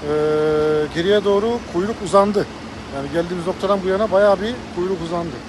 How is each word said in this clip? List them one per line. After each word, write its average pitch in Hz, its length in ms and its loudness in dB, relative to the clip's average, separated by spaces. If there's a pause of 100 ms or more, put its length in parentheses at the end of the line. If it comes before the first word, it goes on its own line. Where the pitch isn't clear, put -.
Ee, 147 40 -6 (880)
geriye 196 280 2
doğru 202 220 2 (280)
kuyruk 202 220 -2 (100)
uzandı. 196 400 4 (500)
Yani 139 180 -6
geldiğimiz 170 340 -2
noktadan 190 380 0
bu - 20 0
yana 190 240 0
bayağı 196 300 6
bir 226 120 -4 (220)
kuyruk 180 300 -2
uzandı. 165 300 -4 (140)